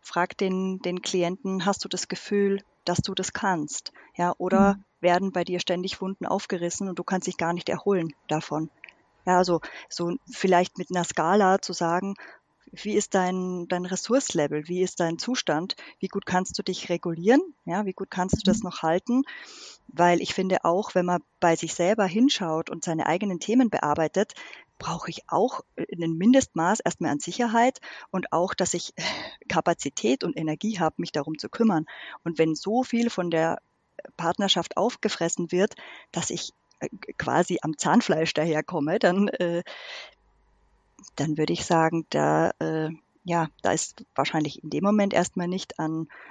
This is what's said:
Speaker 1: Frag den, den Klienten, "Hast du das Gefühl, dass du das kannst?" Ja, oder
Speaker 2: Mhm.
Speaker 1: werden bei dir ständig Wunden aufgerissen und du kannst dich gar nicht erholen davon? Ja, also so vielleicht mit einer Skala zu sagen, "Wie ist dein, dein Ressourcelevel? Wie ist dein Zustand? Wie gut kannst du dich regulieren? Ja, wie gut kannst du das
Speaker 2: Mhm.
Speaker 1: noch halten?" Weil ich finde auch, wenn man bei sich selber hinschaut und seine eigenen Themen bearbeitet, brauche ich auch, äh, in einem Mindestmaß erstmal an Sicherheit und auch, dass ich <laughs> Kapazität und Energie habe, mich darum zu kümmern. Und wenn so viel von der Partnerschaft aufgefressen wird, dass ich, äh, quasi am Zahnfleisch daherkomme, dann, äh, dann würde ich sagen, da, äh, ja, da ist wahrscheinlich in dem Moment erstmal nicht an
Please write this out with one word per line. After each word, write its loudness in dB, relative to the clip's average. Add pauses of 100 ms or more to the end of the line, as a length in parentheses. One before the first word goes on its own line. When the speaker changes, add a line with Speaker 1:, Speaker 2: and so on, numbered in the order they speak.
Speaker 1:
Frag -2
den, 0
den -4
Klienten, 0
"Hast 0
du -10
das -6
Gefühl, 0 (220)
dass 0
du -4
das -4
kannst?" -4 (240)
Ja, 0
oder 4
Speaker 2:
Mhm. -20 (160)
Speaker 1:
werden 2
bei -2
dir -2
ständig -4
Wunden -6
aufgerissen -2
und -6
du -6
kannst -2
dich -4
gar 0
nicht -4
erholen 0 (200)
davon? -4 (560)
Ja, 6
also 4 (300)
so -4 (160)
vielleicht 2
mit -8
einer 0
Skala 4
zu -6
sagen, 0 (580)
"Wie -6
ist 0
dein, 0
dein -2
Ressourcelevel? 0
Wie 0
ist -2
dein 0
Zustand? -2 (240)
Wie -4
gut -6
kannst -2
du -6
dich -6
regulieren? 2 (240)
Ja, -2
wie -4
gut -10
kannst 0
du -10
das 4
Speaker 2:
Mhm. -6
Speaker 1:
noch -8
halten?" 2 (640)
Weil 4
ich -4
finde 0
auch, 2
wenn 4
man 0 (180)
bei 6
sich -6
selber 2
hinschaut 2
und -8
seine 0
eigenen 0
Themen 4
bearbeitet, 0 (440)
brauche -6
ich -12
auch, 0 (160)
äh, -4
in -8
einem -2
Mindestmaß 4
erstmal -2
an -2
Sicherheit 0 (300)
und -4
auch, 0
dass -2
ich -6
<laughs> -8
Kapazität 0
und -4
Energie -2
habe, 0
mich -6
darum -4
zu -12
kümmern. 2 (380)
Und -2
wenn 4
so 0
viel 0
von -2
der 2 (580)
Partnerschaft 0
aufgefressen 0
wird, 2 (380)
dass -4
ich, -6 (280)
äh, -6 (280)
quasi 0
am -4
Zahnfleisch 2
daherkomme, 0
dann, 4
äh, -2 (1500)
dann -2
würde 2
ich -2
sagen, 2
da, 4
äh, -2 (340)
ja, 0 (140)
da 2
ist -4 (100)
wahrscheinlich -2
in -12
dem -2
Moment 2
erstmal 0
nicht -6
an -4 (220)